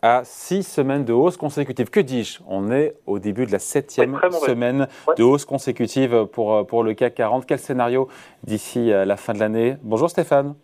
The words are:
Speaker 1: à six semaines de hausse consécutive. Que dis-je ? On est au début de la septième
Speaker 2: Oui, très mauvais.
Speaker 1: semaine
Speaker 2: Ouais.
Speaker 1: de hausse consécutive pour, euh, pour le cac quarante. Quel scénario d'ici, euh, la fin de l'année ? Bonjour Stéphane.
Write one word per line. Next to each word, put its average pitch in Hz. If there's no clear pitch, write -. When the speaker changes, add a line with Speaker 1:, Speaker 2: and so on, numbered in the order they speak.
Speaker 1:
à 117
six -
semaines 139
de 117
hausse 156
consécutive. 131
Que -
dis-je ? 127
On 98
est 143
au 101
début 98
de -
la 98
septième 131
Speaker 2:
Oui, 139
très 180
mauvais. 160
Speaker 1:
semaine 123
Speaker 2:
Ouais. 160
Speaker 1:
de 113
hausse 143
consécutive 120
pour, 110
euh, 104
pour 117
le 110
cac 120
quarante. 123
Quel 139
scénario 127
d'ici, 113
euh, 98
la 101
fin -
de 104
l'année ? 113
Bonjour 117
Stéphane. 143